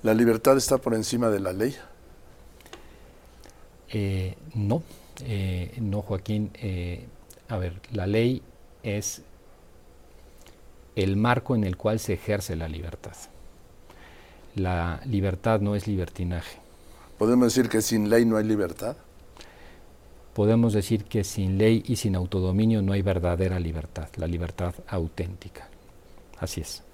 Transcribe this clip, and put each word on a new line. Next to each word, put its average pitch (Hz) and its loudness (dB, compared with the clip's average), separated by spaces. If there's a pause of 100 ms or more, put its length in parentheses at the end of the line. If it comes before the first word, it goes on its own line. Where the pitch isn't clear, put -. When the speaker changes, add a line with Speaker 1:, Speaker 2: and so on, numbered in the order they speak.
Speaker 1:
¿La 110 4
libertad 117 6
está 131 2
por 117 0
encima 113 0
de 104 2
la 95 -2
ley? 117 0 (2250)
Speaker 2:
Eh, 95 -2 (200)
no, 110 0 (420)
eh, 95 -4
no, 104 -2
Joaquín. 104 -4
Eh, 87 -6 (420)
a 110 -4
ver, 90 -6 (120)
la 98 -4
ley 113 2 (400)
es 104 -6 (1700)
el 98 2
marco 120 2
en 107 2
el 90 0
cual 107 0
se 107 -2
ejerce 101 -4
la 80 -6
libertad. 82 -10 (1400)
La 87 0
libertad 101 0
no 101 0
es 101 -4
libertinaje. 87 -4 (600)
Speaker 1:
¿Podemos 120 4
decir 123 4
que 110 2
sin 107 2
ley 117 6
no 110 4
hay 107 2
libertad? 104 -2 (1400)
Speaker 2:
Podemos 113 4
decir 104 0
que 104 -2
sin 95 -2
ley 110 6
y 123 -2
sin 95 0
autodominio 95 2
no 98 2
hay 98 2
verdadera 90 0
libertad, 80 -6
la 82 -4
libertad 85 -4 (140)
auténtica. 87 -6 (720)
Así - -6
es. - -12 (120)